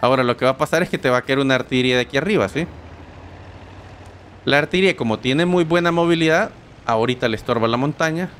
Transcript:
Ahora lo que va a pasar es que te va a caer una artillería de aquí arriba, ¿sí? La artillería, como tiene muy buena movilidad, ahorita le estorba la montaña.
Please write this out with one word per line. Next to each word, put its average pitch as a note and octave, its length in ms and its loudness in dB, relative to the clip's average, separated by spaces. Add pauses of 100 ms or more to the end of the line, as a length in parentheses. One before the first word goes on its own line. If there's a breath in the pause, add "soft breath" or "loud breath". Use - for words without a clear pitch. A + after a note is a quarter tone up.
Ahora C3 220 2
lo A#2+ 140 2
que B2 80 -4
va C3 80 4
a C3 40 -2
pasar D#3+ 280 0
es F3 40 -10
que E3+ 100 -4
te C3+ 120 0
va B2 60 4
a B2 60 0
caer C3+ 180 0
una C3+ 160 2
artillería B2+ 400 2
de B2 60 2
aquí A#2+ 140 -4
arriba, D3+ 320 2
¿sí? D#3+ 180 -4 (1800)
La C3+ 140 2
artillería, F3+ 380 2
como A2+ 220 -2
tiene C3 280 2
muy F3+ 180 2
buena E3+ 260 2
movilidad, E3+ 600 2 (360)
ahorita A#2+ 420 0
le A2 60 0
estorba A2+ 320 0
la A2+ 100 2
montaña. D#3 640 -2